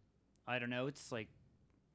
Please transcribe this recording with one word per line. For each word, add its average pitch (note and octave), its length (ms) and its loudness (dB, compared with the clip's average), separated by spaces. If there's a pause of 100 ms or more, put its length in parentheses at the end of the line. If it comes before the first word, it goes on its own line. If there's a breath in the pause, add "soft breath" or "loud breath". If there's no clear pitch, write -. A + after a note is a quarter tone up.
(480)
I B2 120 2
don't A#2+ 100 0
know. B2 180 2
It's - 240 -6
like, A2 180 -2 (640)